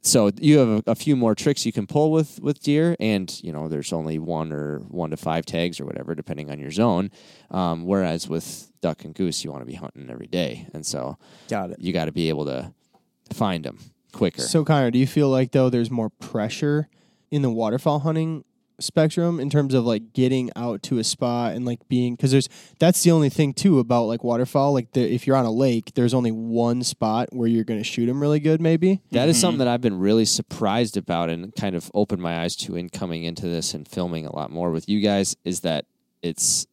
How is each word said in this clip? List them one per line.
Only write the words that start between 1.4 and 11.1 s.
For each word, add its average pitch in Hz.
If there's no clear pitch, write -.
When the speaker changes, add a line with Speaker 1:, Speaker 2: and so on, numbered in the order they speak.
Speaker 1:
you 110
can 104
pull 151
with, 156
with 143
deer, 160
and, 101
you 87
know, 76
there's 73
only 78
one 80
or 73
one 82
to 78
five 80
tags 85
or 69
whatever, -
depending 73
on 73
your -
zone. 101
Um, 85
whereas 90
with -
duck 80
and 80
goose, 87
you 78
wanna 65
be 64
hunting 71
every 60
day, 76
and 76
so 67